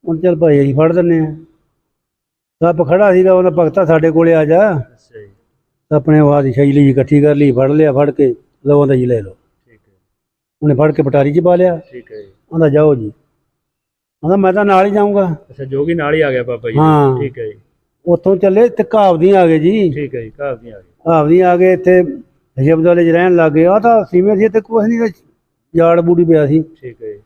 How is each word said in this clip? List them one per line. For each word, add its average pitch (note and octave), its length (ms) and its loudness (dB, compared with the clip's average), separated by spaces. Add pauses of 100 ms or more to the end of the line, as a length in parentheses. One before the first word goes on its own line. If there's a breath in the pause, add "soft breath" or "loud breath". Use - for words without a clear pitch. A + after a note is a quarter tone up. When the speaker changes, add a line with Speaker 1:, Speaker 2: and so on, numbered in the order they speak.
Speaker 1:
ਹੁਣ E3 120 -6
ਚੱਲ F3 160 0
ਭਾਈ D#3 260 2
ਅਸੀਂ C#3 140 -2
ਫੜ D#3+ 180 0
ਦਿੰਦੇ E3+ 260 0
ਆ। D#3 160 -4 (1300)
ਸੱਪ E3 240 0
ਖੜਾ F#3+ 260 2
ਸੀਗਾ, F#3 200 2
ਉਹਨੇ F#3 160 2
ਭਗਤਾ E3+ 360 -2
ਸਾਡੇ D#3+ 260 0
ਕੋਲੇ E3 220 2
ਆ D#3 120 0
ਜਾ। F3 320 0
Speaker 2:
ਅੱਛਾ - 420 -14
ਜੀ। G#2 80 -20 (680)
Speaker 1:
ਸੱਪ D3 160 -2
ਨੇ D3+ 100 4
ਉਹ D3 120 2
ਆਦੀ C#3 220 -2
ਸ਼ੈਲੀ C#3 180 0
ਜਿਹੀ C#3+ 180 4
ਇਕੱਠੀ C#3 320 0
ਕਰ D3 140 2
ਲਈ, C#3+ 160 2
ਫੜ C3 200 0
ਲਿਆ, D3+ 220 0
ਫੜ C#3+ 180 0
ਕੇ, C3 240 -2 (320)
"ਲਓ," C#3+ 140 2
ਆਂਹਦਾ C#3 140 0
ਜੀ, B2 100 0
"ਲੈ A#2+ 160 -2
ਲਓ।" G2 160 -18 (320)
Speaker 2:
ਠੀਕ A2 180 -20
ਹੈ। - 60 -20 (720)
Speaker 1:
ਉਹਨੇ D3 120 0
ਫੜ D3+ 160 0
ਕੇ D#3 120 -2
ਪਟਾਰੀ C#3 300 0
'ਚ E3+ 60 0
ਪਾ F3 160 0
ਲਿਆ। F3 260 0 (100)
Speaker 2:
ਠੀਕ B2 200 -20
ਹੈ A2 60 -18
ਜੀ। G2+ 100 -20 (260)
Speaker 1:
ਆਂਹਦਾ, D#3+ 160 0
"ਜਾਓ D3+ 260 2
ਜੀ।" A2 120 -10 (1160)
ਆਂਹਦਾ, F#3 100 2
"ਮੈਂ F#3+ 180 0
ਤਾਂ G3+ 120 0
ਨਾਲ G3 200 2
ਹੀ G3+ 60 -2
ਜਾਊਂਗਾ।" G3+ 440 -2 (140)
Speaker 2:
ਅੱਛਾ, C3+ 140 -16
ਜੋਗੀ C#3 300 -4
ਨਾਲ D3+ 200 -2
ਹੀ D#3 80 -2
ਆ C#3 100 0
ਗਿਆ B2 120 -4
ਬਾਬਾ A#2 260 -8
ਜੀ A2+ 60 -8
ਦੇ। C#3+ 40 0
Speaker 1:
ਹਾਂ। D3 400 2
Speaker 2:
ਠੀਕ C3 200 -10
ਹੈ A#2 60 -10
ਜੀ। G#2+ 80 -14 (520)
Speaker 1:
ਉੱਥੋਂ F3 320 0
ਚੱਲੇ, G3 280 0
ਇੱਥੇ A#3 180 -4 (120)
ਘਾਵਦੀ F#3+ 360 2
ਆ F#3 160 4
ਗਏ D#3+ 120 0
ਜੀ। F#3 340 -2
Speaker 2:
ਠੀਕ C3 220 -10
ਹੈ A#2+ 60 -10
ਜੀ, G#2+ 100 -16 (100)
ਘਾਵਦੀ A#2+ 280 -10
ਆ G#2 100 -20
ਗਏ। - 320 -10
Speaker 1:
ਘਾਵਦੀ D#3+ 280 2
ਆ F3+ 180 2
ਗਏ, F#3 160 2
ਇੱਥੇ F3+ 280 2 (580)
ਹਜਮਦ D#3+ 280 0
ਵਾਲੇ F3 180 2
'ਚ E3+ 40 2
ਰਹਿਣ F3 260 2
ਲੱਗ D#3+ 160 2
ਗਏ। D#3+ 140 2
ਆਹ G3 140 2
ਤਾਂ A3 260 2
ਸੀਮੇ F#3+ 300 0
ਸੀ, G#3 100 0
ਇੱਥੇ G#3+ 160 -2
ਕੁਛ A3 240 -4
ਨਹੀਂ, A#3 140 -2
ਤਾਂ A3+ 80 -2 (680)
ਜਾੜ E3+ 260 2
ਬੂੜੀ E3+ 240 0
ਪਿਆ D#3 220 2
ਸੀ। D#3 140 0
Speaker 2:
ਠੀਕ B2 420 -16
ਹੈ G#2+ 100 -14
ਜੀ। G2+ 120 -20